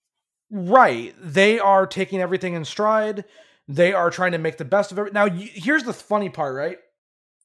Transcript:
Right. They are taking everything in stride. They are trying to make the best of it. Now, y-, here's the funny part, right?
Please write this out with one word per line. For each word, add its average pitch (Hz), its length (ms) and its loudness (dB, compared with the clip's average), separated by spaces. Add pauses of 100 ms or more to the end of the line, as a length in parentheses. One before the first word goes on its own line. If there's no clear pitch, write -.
(500)
Right. 185 680 2
They 196 400 2
are 196 260 4
taking 190 340 -6
everything 180 360 -4
in 160 100 -8
stride. 214 600 -2 (420)
They 175 260 2
are 175 160 2
trying 180 220 -2
to 170 80 -2
make 160 180 -4
the 156 80 -10
best 196 260 0
of 180 60 -10
it. 202 160 -4
Now, 208 140 4
y-, 196 260 -6
here's 247 300 0
the 233 100 -6
funny 202 360 -4
part, 139 260 -4
right? 156 240 -6 (640)